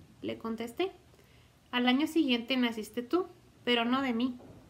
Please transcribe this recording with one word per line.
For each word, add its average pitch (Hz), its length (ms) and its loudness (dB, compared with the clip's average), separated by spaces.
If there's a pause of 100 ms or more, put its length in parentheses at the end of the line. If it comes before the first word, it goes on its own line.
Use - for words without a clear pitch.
(220)
le 220 160 -8
contesté. 233 540 -6 (800)
"Al 247 160 2
año 269 180 4
siguiente 262 500 2
naciste 233 460 -2
tú, 349 240 0 (380)
pero 240 200 2
no 254 180 2
de 254 100 0
mí, 247 260 0 (320)